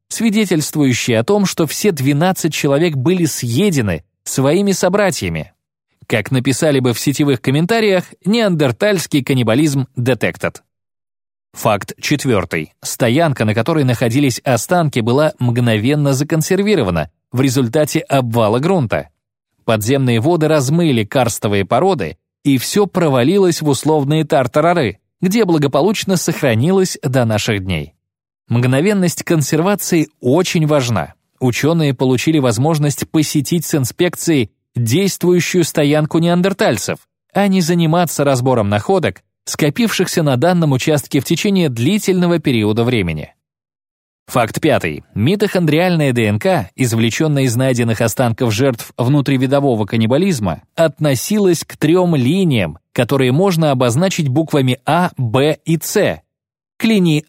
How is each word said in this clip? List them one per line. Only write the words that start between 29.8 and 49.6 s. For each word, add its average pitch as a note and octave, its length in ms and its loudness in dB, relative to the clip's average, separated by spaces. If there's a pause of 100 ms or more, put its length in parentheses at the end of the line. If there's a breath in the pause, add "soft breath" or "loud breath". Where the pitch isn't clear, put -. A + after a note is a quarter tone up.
очень D#3+ 480 0
важна. A#2+ 460 0 (260)
Учёные C#3+ 560 0
получили C3+ 420 0
возможность C#3+ 720 0
посетить D#3 560 0
с - 80 -4
инспекцией D3+ 800 -2 (240)
действующую F3 880 0
стоянку D3+ 540 0
неандертальцев, E3+ 800 0 (360)
а G3+ 140 0
не F#3+ 140 2
заниматься E3 640 0
разбором B2+ 420 2
находок, G#2 540 0 (240)
скопившихся F3+ 760 -2
на C#3+ 140 2
данном E3 380 2
участке C#3 480 0
в - 20 -12
течение F3+ 460 0
длительного F3 680 0
периода A2+ 440 0
времени. F#2 500 -2 (960)
Факт A#2 320 -2
пятый. F#2+ 440 0 (100)
Митохондриальная E3+ 960 0
Д A#2+ 140 0
Н G#2 140 0
К, F3 360 -2
извлечённая C3 680 0
из A#2+ 120 0
найденных A#2+ 460 0
останков A#2 500 0
жертв B2 460 -2
внутривидового C3 880 0